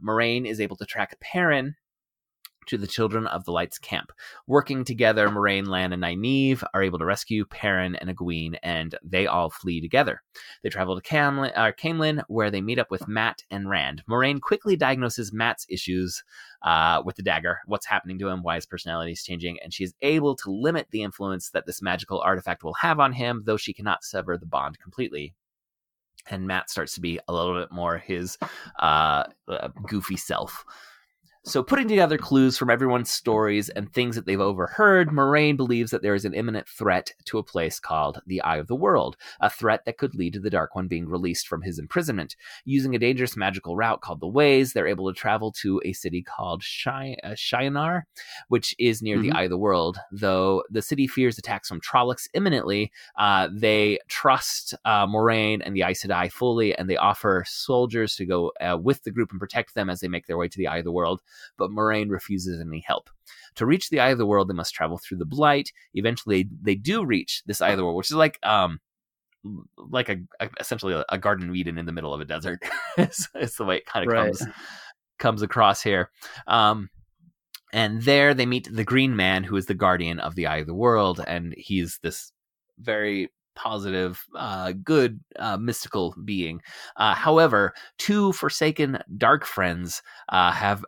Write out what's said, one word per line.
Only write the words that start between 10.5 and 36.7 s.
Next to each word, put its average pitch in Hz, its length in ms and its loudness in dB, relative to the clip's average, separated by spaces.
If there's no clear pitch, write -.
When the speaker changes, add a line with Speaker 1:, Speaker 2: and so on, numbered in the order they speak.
Speaker 1:
They - 60 -4
travel 92 260 -2
to 92 100 -10
Camlin, 139 520 0
uh, 110 160 2
Caemlyn, 156 560 -2
where 107 200 0
they 101 120 -2
meet 120 180 -2
up 113 100 -2
with 95 160 -6
Mat 110 460 -2
and 98 180 -6
Rand. 76 400 -2
Moiraine 131 300 2
quickly 202 380 0
diagnoses 123 560 -2
Mat's 113 340 -2
issues, 92 560 -4
uh, 80 440 2
with 92 120 -8
the 101 40 -12
dagger, 87 440 -2
what's 101 200 -4
happening 95 340 -2
to 98 100 -4
him, 92 140 -6
why 85 120 -2
his 80 100 -8
personality 85 460 -6
is 85 140 -10
changing, 87 360 -8
and 90 120 -14
she 95 100 -6
is 90 180 -8
able 147 360 2
to - 120 -10
limit 143 420 -2
the 110 120 -4
influence 98 460 -6
that - 160 -4
this 85 160 -10
magical 90 400 -4
artifact 90 420 -2
will 80 120 -8
have 160 260 0
on 135 100 4
him, 120 340 -4
though 107 120 2
she - 160 -6
cannot 101 320 -2
sever 87 320 -4
the 90 80 -12
bond 76 340 -4
completely. 87 540 -8
And 95 180 -6
Mat 92 220 -2
starts - 260 -6
to 90 60 -10
be 85 260 -2
a 87 60 -4
little 87 260 0
bit 87 140 -8
more 85 240 -2
his, 90 400 -6
uh, 78 460 4
uh, - 180 -6
goofy 98 300 -4
self. - 480 -6
So - 160 0
putting 269 280 0
together 175 280 6
clues 131 400 4
from 123 120 0
everyone's 123 420 2
stories 107 560 2
and 101 240 -8
things 120 240 0
that 107 100 -4
they've 95 140 0
overheard, 151 720 4
Moiraine 147 480 4
believes 120 340 0
that - 100 -2
there 101 140 2
is 101 80 0
an 95 100 -2
imminent 110 360 -4
threat 95 420 0